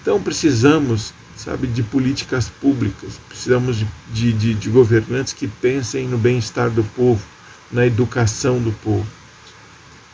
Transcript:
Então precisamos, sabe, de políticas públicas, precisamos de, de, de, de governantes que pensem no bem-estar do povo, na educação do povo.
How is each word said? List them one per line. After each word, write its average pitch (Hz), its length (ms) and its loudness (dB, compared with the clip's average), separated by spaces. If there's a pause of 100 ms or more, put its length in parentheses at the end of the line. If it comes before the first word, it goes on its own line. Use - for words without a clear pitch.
Então 202 220 0
precisamos, 139 880 2 (240)
sabe, 127 300 -6
de 120 160 -2
políticas 131 640 -2
públicas, 120 720 -2 (100)
precisamos 123 480 0
de, 107 120 -2 (240)
de, 113 200 0
de, 110 220 0
de 104 160 -4
governantes 117 640 2
que - 160 -8
pensem 127 580 -2
no 123 100 -4
bem-estar 120 540 0
do 113 140 0
povo, 120 360 2 (520)
na 120 120 2
educação 123 760 0
do 113 100 -2
povo. 104 340 -2 (1080)